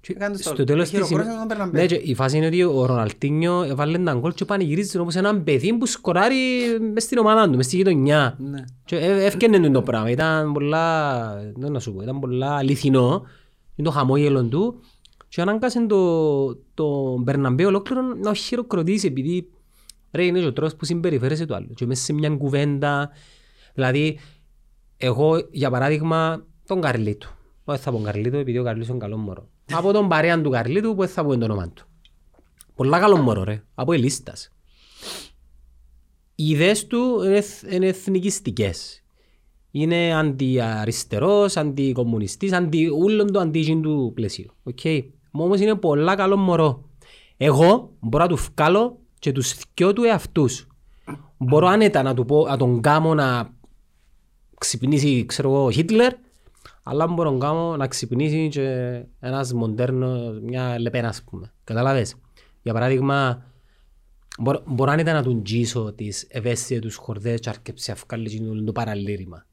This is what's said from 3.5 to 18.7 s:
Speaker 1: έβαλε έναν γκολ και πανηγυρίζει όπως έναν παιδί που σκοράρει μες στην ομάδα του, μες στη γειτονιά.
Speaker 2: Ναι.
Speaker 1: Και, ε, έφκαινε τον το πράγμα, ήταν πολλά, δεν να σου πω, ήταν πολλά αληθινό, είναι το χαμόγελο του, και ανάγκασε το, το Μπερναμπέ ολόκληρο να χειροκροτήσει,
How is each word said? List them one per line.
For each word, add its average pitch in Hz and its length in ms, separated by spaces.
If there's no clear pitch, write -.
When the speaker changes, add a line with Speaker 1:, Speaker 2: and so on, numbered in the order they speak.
Speaker 1:
έβαλε 151 340
έναν 160 220
γκολ 165 140
και 180 120
πανηγυρίζει 190 520
όπως 175 180
έναν 196 280
παιδί 147 340
που 240 80
σκοράρει 196 500
μες 220 100
στην 240 140
ομάδα 214 320
του, 127 60
μες 127 100
στη 185 100
γειτονιά. 151 640
Speaker 2:
Ναι. 135 240
Speaker 1:
Και, 175 120
ε, 190 280
έφκαινε 202 340
τον 151 140
το 127 80
πράγμα, 110 280
ήταν 156 440
πολλά, 147 840
δεν 139 160
να 131 80
σου 117 140
πω, 95 80
ήταν 127 180
πολλά 131 360
αληθινό, 135 680
είναι 147 120
το 151 60
χαμόγελο 139 520
του, 120 360
και - 140
ανάγκασε 226 440
το, 160 680
το 139 440
Μπερναμπέ 135 480
ολόκληρο 202 360
να 214 320
χειροκροτήσει, 202 760